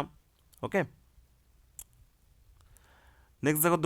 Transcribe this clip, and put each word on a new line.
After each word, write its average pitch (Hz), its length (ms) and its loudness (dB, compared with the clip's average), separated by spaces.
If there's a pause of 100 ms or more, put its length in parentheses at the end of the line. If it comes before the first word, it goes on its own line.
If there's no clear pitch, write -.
(680)
ওকে? 196 140 0 (2500)
নেক্সট 151 240 2
দেখো 170 200 4